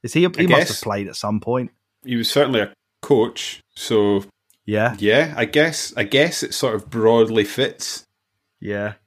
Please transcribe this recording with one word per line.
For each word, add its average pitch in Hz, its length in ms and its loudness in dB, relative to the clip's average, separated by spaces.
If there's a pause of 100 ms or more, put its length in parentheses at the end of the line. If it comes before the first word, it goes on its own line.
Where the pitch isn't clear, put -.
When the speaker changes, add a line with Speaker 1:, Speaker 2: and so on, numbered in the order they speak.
Speaker 1:
Is - 120 -10
he, 160 80 4
he 180 40 6
Speaker 2:
I - 40 0
Speaker 1:
must 175 100 -8
have - 100 4
Speaker 2:
guess. 143 340 2
Speaker 1:
played 101 240 -4
at - 100 -14
some 104 240 -2
point. 123 300 -4 (340)
Speaker 2:
He 123 100 -6
was 113 160 -2
certainly 131 300 2
a 98 120 -4 (280)
coach, - 600 0 (140)
so 101 480 2 (420)
Speaker 1:
Yeah. 107 320 0
Speaker 2:
yeah, 127 380 2
I 120 100 -2
guess, 156 520 0
I 120 60 -2
guess 139 380 0
it - 120 -8
sort 123 200 -2
of 101 160 -6
broadly 113 540 4
fits. - 600 -6 (560)
Speaker 1:
Yeah. 101 320 -6 (140)